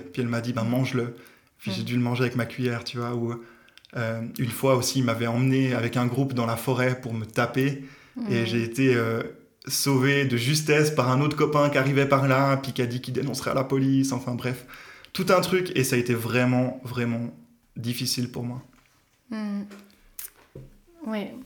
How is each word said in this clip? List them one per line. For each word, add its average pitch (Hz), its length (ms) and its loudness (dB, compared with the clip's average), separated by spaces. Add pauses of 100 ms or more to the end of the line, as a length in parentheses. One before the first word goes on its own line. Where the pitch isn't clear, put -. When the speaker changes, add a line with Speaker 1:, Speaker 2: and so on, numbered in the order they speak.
(120)
Speaker 1:
puis 131 100 -4
elle 120 60 -2
m'a 117 120 -2
dit, « 120 140 -4
Ben, 113 100 -2
Speaker 2:
Mhm. 117 60 0
Speaker 1:
mange-le. » 127 460 0 (420)
Puis 196 140 -8
j'ai 147 80 -4
Speaker 2:
Mhm. 113 60 -6
Speaker 1:
dû 120 100 -4
le 123 60 2
manger 120 200 0
avec 123 140 0
ma 120 100 0
cuillère, 120 380 -4
tu - 140 -8
vois, 120 160 -4
ou, 117 200 -2 (640)
euh, 113 240 -4 (180)
une 123 120 -2
fois 135 260 2
aussi, 117 240 0
il 127 40 4
m'avait 113 220 0
emmené 131 480 2
avec 117 220 0
un 123 100 2
groupe 131 260 0
dans 120 140 0
la 113 100 0
forêt 127 440 0
pour 113 140 -6
me 110 120 -4
taper, 131 580 0 (460)
et 117 100 2
Speaker 2:
Mhm. 117 60 0
Speaker 1:
j'ai 113 160 0
été, 127 320 2
euh, 113 280 0 (440)
sauvé 139 580 2
de 120 120 0
justesse 151 560 2
par 127 180 2
un 135 100 4
autre 147 160 0
copain 147 320 4
qui 143 100 2
arrivait 135 280 2
par 135 220 4
là, 135 280 4
puis 131 160 -6
qui - 80 -4
a 123 60 2
dit 120 160 -4
qu'il 131 100 -8
dénoncerait 127 380 -4
à - 40 0
la 131 100 0
police, 135 480 2
enfin 123 220 -4
bref. 123 300 -4 (480)
Tout 185 180 -4
un 185 100 6
truc, 180 340 0
et 131 100 2
ça 131 120 0
a - 20 4
été 120 160 2
vraiment, 123 720 2
vraiment 117 500 -4 (420)
difficile 120 540 -4
pour 120 140 -8
moi. 123 180 -8 (680)
Speaker 2:
Hmm. 208 320 -6 (1400)
Ouais. 214 280 -6 (120)